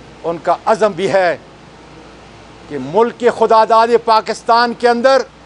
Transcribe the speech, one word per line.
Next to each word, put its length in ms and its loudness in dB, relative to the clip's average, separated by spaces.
उनका 420 -4
अज़म 280 0
भी 140 -6
है 260 0
कि 120 -10
मुल्क 360 -2
के 160 0
खुदादाद 580 2
पाकिस्तान 680 0
के 140 -2
अंदर 360 2